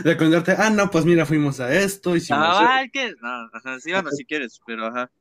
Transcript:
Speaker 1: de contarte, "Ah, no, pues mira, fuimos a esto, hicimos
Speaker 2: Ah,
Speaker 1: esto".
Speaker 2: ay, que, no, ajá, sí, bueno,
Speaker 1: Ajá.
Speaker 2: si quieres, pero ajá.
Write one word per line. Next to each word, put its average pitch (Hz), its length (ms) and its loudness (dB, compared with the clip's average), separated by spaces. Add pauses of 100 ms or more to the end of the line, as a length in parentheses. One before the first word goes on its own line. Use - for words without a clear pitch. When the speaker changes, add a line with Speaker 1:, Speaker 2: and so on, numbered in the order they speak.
Speaker 1:
de 156 140 2
contarte, 165 400 2
"Ah, 214 140 2
no, 202 180 2
pues 160 160 2
mira, 170 200 4
fuimos 147 340 0
a 123 120 -4
esto, 190 440 0
hicimos 151 260 0
Speaker 2:
Ah, 165 100 2
Speaker 1:
esto". 208 140 4 (140)
Speaker 2:
ay, 269 100 -6
que, 247 320 -6
no, 120 320 -10
ajá, 127 260 -12
sí, 151 120 -8
bueno, 185 160 -2
Speaker 1:
Ajá. 143 100 -4
Speaker 2:
si 135 80 -14
quieres, 147 400 -8
pero 113 220 -8
ajá. 123 340 -6